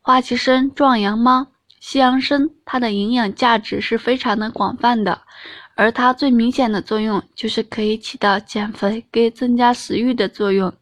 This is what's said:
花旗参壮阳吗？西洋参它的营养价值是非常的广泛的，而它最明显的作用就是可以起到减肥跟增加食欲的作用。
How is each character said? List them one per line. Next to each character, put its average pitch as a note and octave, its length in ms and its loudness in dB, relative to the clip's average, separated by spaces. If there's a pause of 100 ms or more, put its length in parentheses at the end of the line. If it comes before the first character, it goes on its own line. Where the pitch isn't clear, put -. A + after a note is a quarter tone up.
花 C4 200 2
旗 A#3+ 160 -4
参 C4 380 2
壮 C4 240 2
阳 G#3 180 0
吗？ B3+ 320 2 (300)
西 - 200 -6
洋 C4 220 4
参 C#4+ 300 0 (140)
它 B3+ 160 -4
的 A#3 100 -2
营 G3+ 220 -2
养 A3+ 220 0
价 A#3 220 2
值 G#3 240 -4
是 A3+ 160 -2
非 A#3+ 200 0
常 A#3 220 -2
的 A3 120 -4
广 G3+ 260 -4
泛 A#3+ 280 0
的， F3+ 160 -2 (560)
而 A3 160 2
它 B3+ 200 2
最 C4+ 180 0
明 A#3+ 200 4
显 B3+ 220 0
的 G#3 100 -2
作 G#3+ 180 -4
用 G#3+ 220 -2 (120)
就 - 140 -8
是 A3 140 -4
可 A3 200 -6
以 G#3+ 140 0
起 - 220 -14
到 G3+ 220 0
减 G#3+ 320 -8
肥 G#3+ 380 -4
跟 A#3 200 2
增 A#3+ 260 -2
加 A#3+ 160 4
食 G#3 260 -4
欲 B3 140 0
的 G#3+ 160 0
作 G3+ 240 -2
用。 G3 300 0